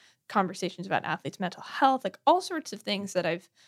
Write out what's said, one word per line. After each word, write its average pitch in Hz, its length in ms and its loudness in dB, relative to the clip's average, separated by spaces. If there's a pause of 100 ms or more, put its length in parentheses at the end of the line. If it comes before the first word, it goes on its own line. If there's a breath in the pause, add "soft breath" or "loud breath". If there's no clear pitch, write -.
(280 soft breath)
conversations 185 600 -2
about 160 180 0
athletes' - 340 -6
mental 180 240 -4
health, 262 400 2
like, 185 220 -6
all 349 160 6
sorts 349 320 -6
of - 80 -12
things 202 320 -4
that 175 120 0
I've, 170 220 -2 (200 soft breath)